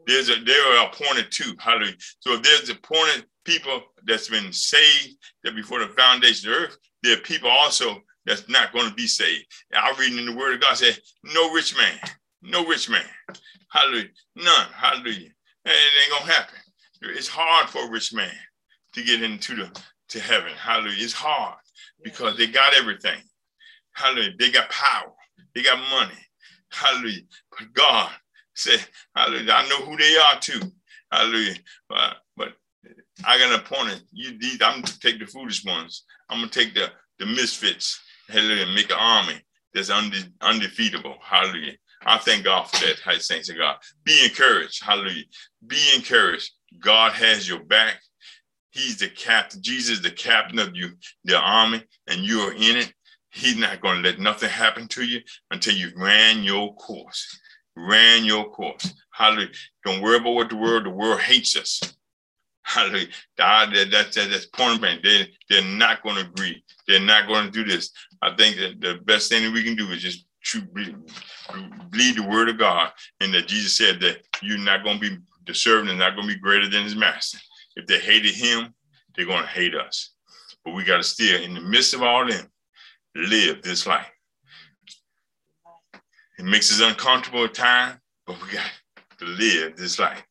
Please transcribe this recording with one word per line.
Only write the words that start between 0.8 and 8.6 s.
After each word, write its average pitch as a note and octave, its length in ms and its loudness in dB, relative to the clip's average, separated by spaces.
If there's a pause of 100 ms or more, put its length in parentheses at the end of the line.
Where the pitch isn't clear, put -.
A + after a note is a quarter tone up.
appointed C3+ 440 -4
too. B2 280 -8
Hallelujah. G#2+ 360 0 (260)
So B2 140 0
if A2+ 80 -4
there's D3 280 4
appointed D#3 560 -2 (180)
people C#3 380 -4 (220)
that's A2 240 -2
been G#2 240 -4
saved C#3+ 640 4 (280)
that A#2 100 -6
before A2 240 -8
the A2 100 -2
foundation B2 640 4
of B2+ 60 0
the E3+ 80 0
earth, - 120 -12 (260)
there A#2+ 120 4
are - 60 -4
people C3 300 -4
also B2+ 500 2 (260)
that's G#2+ 220 -4
not A#2+ 240 2